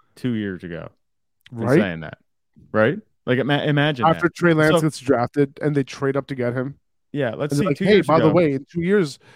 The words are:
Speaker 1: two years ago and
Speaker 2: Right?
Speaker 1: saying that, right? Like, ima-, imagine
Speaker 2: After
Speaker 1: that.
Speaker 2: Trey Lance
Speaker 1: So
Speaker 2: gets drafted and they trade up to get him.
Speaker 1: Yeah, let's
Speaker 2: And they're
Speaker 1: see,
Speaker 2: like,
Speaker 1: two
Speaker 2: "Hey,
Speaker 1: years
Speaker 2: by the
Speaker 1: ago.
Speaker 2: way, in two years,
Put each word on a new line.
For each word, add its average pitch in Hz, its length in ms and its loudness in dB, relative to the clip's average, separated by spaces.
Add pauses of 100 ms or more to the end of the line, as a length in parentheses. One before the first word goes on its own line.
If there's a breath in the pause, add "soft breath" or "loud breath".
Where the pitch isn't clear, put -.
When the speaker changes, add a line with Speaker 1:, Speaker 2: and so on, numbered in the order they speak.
(160)
Speaker 1:
two 123 180 -4
years 101 300 -6
ago 82 260 -12 (600)
and 117 120 -12
Speaker 2:
Right? 131 160 2
Speaker 1:
saying 85 220 -4
that, - 180 -14 (520)
right? 113 280 2 (260)
Like, 127 140 2
ima-, 143 240 0
imagine 143 420 0
Speaker 2:
After 165 220 2
Speaker 1:
that. - 80 -4
Speaker 2:
Trey 170 180 2
Lance 156 220 4
Speaker 1:
So 165 60 2
Speaker 2:
gets 151 180 -2
drafted 131 640 -2
and 147 140 -2
they 139 80 0
trade 135 320 -4
up 139 120 -6
to 139 80 -10
get 120 180 -4
him. 131 220 -6 (360)
Speaker 1:
Yeah, 135 240 -4
let's 143 180 -6
Speaker 2:
And 143 60 0
they're 151 40 2
Speaker 1:
see, - 40 0
Speaker 2:
like, 143 100 0
Speaker 1:
two 190 80 -4
Speaker 2:
"Hey, 196 100 4
Speaker 1:
years 160 120 2
Speaker 2:
by 156 120 4
the - 60 2
Speaker 1:
ago. 156 80 4
Speaker 2:
way, 165 200 2
in 135 120 -6
two 170 160 -8
years, 175 380 0 (160 soft breath)